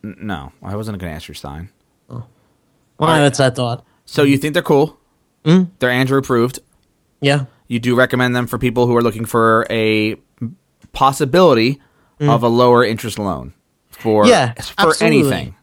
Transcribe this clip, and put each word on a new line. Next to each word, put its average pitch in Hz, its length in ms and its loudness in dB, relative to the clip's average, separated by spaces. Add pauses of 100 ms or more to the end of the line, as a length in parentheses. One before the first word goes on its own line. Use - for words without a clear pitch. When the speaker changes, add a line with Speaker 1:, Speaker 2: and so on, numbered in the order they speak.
Speaker 1:
N-, 104 180 -14
no, 80 320 -12 (120)
I 95 100 -10
wasn't 107 240 -10
gonna 85 140 -10
ask 78 160 -16
your 73 80 -18
sign. 78 340 -16 (400)
Speaker 2:
Oh. 123 40 -16
Well, 117 140 -14 (680)
Speaker 1:
All 151 80 0
right. 160 140 2
Speaker 2:
that's 139 180 0
what 131 140 2
I - 20 -16
thought. 120 300 -6 (200)
Speaker 1:
So 147 200 -2
you 139 120 2
think 147 180 -4
they're 170 100 0
cool? 156 340 0 (460)
Speaker 2:
Mm-hmm. 175 340 4
Speaker 1:
They're 127 120 0
Andrew 131 280 0
approved. 127 400 0 (600)
Speaker 2:
Yeah. 139 240 0 (240)
Speaker 1:
You 117 100 -4
do 123 160 0
recommend 123 420 2
them 120 100 -2
for 120 120 -6
people 123 280 0
who 120 100 0
are 117 60 2
looking 113 220 -2
for 113 460 2
a 110 460 0 (760)
possibility 135 880 2 (400)
Speaker 2:
Mm. 147 80 0
Speaker 1:
of 120 140 2
a 120 60 0
lower 123 360 4
interest 110 340 -6
loan 80 360 -6 (340)
for, 107 380 2
Speaker 2:
Yeah, 147 260 4
Speaker 1:
for - 380 -2
Speaker 2:
absolutely. 156 160 0 (140)
Speaker 1:
anything. 92 420 -4